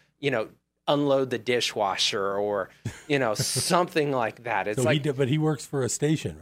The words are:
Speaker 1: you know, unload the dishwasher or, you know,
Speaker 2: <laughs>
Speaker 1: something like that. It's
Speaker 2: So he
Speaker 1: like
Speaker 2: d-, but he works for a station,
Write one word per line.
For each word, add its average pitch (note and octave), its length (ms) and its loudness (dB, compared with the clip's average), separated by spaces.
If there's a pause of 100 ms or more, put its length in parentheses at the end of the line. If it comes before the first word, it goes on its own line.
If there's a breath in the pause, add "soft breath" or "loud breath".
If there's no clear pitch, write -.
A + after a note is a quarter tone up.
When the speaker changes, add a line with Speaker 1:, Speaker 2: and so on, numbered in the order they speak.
(180 soft breath)
Speaker 1:
you C#3 120 -2
know, A2+ 180 -2 (400)
unload C#3 420 2
the A#2+ 80 -2
dishwasher G#2 960 0
or, G2+ 340 -2 (360 loud breath)
you C#3+ 140 2
know, A2+ 140 2
Speaker 2:
<laughs> - 0 -
Speaker 1:
something D#3+ 760 0
like A#2+ 340 -2
that. G#2 220 -2
It's G#2+ 160 -2
Speaker 2:
So - 60 -
he B2 80 4
Speaker 1:
like D3 60 -2
Speaker 2:
d-, D3 100 0
but C3 160 0
he D3+ 100 2
works D#3 260 0
for C#3 200 -2
a A#2 40 0
station, D3 540 -2